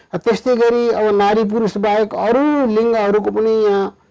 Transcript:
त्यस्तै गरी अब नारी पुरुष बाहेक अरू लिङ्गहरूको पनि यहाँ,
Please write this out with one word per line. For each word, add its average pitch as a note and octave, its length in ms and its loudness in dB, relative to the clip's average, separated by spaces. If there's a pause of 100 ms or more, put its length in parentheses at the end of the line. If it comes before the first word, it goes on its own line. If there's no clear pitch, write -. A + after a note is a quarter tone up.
(140)
त्यस्तै A#3 420 -2
गरी A#3 320 2
अब G#3+ 260 0
नारी G#3 300 2
पुरुष G#3+ 320 -2
बाहेक G#3 380 -2
अरू C4 520 0
लिङ्गहरूको G#3+ 640 0
पनि A3 200 -2
यहाँ, G#3 480 0 (120)